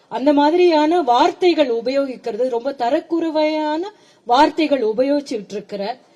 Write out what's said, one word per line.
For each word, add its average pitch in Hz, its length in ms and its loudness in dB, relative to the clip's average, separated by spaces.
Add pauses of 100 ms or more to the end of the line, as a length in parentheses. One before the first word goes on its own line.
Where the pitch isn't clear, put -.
அந்த 254 240 0
மாதிரியான 311 680 4
வார்த்தைகள் 302 680 2
உபயோகிக்கிறது, 240 800 -4
ரொம்ப 233 220 -4
தரக்குறைவான 311 1080 -2 (420)
வார்த்தைகள் 285 580 2
உபயோகிச்சுட்டு 247 680 -2
இருக்கிற 208 480 -10 (160)